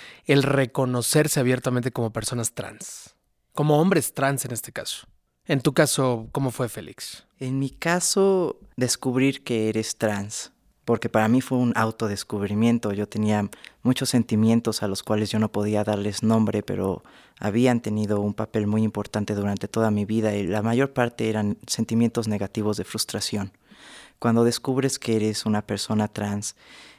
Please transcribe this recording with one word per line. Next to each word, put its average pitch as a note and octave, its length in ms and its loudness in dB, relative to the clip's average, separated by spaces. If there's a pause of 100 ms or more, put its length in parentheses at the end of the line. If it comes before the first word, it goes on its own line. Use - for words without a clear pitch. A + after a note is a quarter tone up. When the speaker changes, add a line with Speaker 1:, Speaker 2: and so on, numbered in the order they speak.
(260)
Speaker 1:
el C#3 160 6
reconocerse C3 960 2
abiertamente B2 540 0
como A2+ 200 -2
personas A2+ 400 -4
trans, - 640 -14 (400)
como D3 260 4
hombres F3 320 2
trans C#3 320 0
en B2 80 -8
este - 200 -10
caso? - 340 -10 (400)
En C#3 160 0
tu D3 100 2
caso, C3 580 2
¿cómo C3+ 220 -2
fue, B2 160 -4
Félix? - 580 -14 (140)
Speaker 2:
En C3 180 -4
mi C3+ 120 -2
caso, F3+ 880 0 (160)
descubrir C3 680 0
que A2 260 0
eres A2 280 -2
trans, G#2 560 -4 (320)
porque A#2 240 0
para A2 180 2
mí A#2+ 140 4
fue B2+ 180 -2
un B2 180 2
autodescubrimiento. G#2+ 1160 0
Yo G2+ 160 -2
tenía G#2+ 400 0 (340)
muchos B2+ 280 0
sentimientos A2+ 760 2
a - 40 0
los F#2+ 140 -4
cuales G#2+ 280 0
yo A2 100 0
no G#2+ 100 2
podía G#2 320 0
darles G2+ 400 -2
nombre, A2 400 2
pero F#2+ 400 -2 (380)
habían A#2 400 2
tenido G#2+ 400 -2
un G#2 140 -2
papel G#2 340 -2
muy G#2+ 160 2
importante G#2 500 -2
durante G2+ 320 -2
toda A2+ 240 0
mi G#2 140 0
vida G#2+ 320 0
y G2+ 100 -2
la G2+ 160 -2
mayor B2 300 0
parte A#2 380 -2
eran G#2 260 0 (100)
sentimientos A2+ 600 0
negativos G#2 480 -2
de G2 80 -4
frustración. - 680 -4 (680)
Cuando A#2 240 4
descubres C3 560 0
que A2+ 160 0
eres G#2+ 300 0
una G#2+ 200 0
persona G#2+ 400 -2
trans, G#2 480 -4 (440)